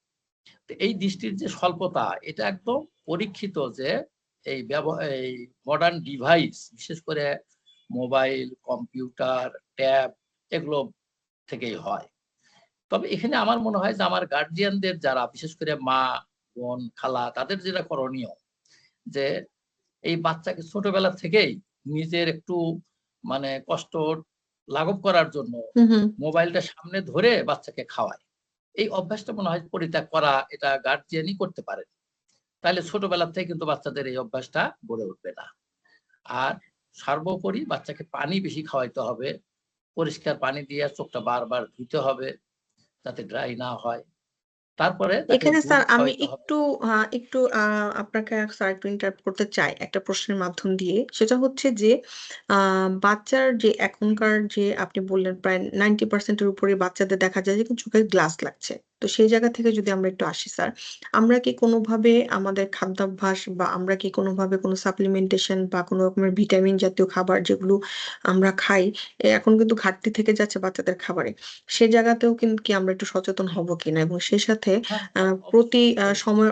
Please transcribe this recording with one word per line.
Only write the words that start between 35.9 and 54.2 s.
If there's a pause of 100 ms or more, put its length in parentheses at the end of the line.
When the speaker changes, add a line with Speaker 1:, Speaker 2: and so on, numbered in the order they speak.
Speaker 1:
আর (420)
সর্বোপরি
বাচ্চাকে
পানি
বেশি
খাওয়াইতে
হবে। (680)
পরিষ্কার
পানি
দিয়ে
চোখটা
বারবার
ধুইতে
হবে, (760)
যাতে
ড্রাই
না
হয়। (760)
তারপরে
তাকে
Speaker 2:
এখানে
Speaker 1:
দুধ
Speaker 2:
স্যার
আমি
Speaker 1:
খাওয়াইতে
হবে।
Speaker 2:
একটু, (240)
আ, (220)
একটু, (120)
আ, (360)
আপনাকে (160)
স্যার
একটু
ইন্টারাপ্ট
করতে
চাই (100)
একটা
প্রশ্নের
মাধ্যম
দিয়ে। (160)
সেটা
হচ্ছে
যে, (580)
আ, (420)
বাচ্চার (120)
যে
এখনকার (140)